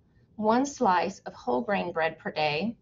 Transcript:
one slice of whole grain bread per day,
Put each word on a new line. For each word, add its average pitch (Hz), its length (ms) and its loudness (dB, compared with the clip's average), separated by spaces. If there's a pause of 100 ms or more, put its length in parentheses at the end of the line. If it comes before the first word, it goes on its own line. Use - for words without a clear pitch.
(360)
one 226 300 2
slice 196 540 0
of - 140 -12
whole 247 280 -2
grain 185 320 -2
bread 160 240 0
per - 140 -10
day, 156 500 -2